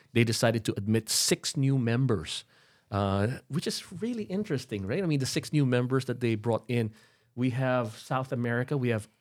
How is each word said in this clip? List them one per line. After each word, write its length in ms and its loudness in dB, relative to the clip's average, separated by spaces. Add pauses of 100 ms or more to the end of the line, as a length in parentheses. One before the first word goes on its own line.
(140)
they 120 6
decided 400 2
to 100 0
admit 340 0
six 460 0
new 220 2
members, 680 0 (480)
uh, 360 2 (200)
which 200 -4
is 160 -6 (180)
really 220 -4
interesting, 600 -4
right? 160 -2
I 40 -2
mean, 140 2
the 60 0
six 280 -4
new 120 4
members 400 2
that 140 -4
they 160 2
brought 320 0
in, 240 0 (440)
we 160 0
have 460 0
South 360 -4
America, 440 -2
we 120 0
have 180 -2 (140)